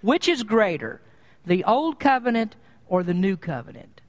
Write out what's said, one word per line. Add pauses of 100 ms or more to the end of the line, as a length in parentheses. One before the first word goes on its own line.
Which
is
greater, (420)
the
old
covenant (320)
or
the
new
covenant?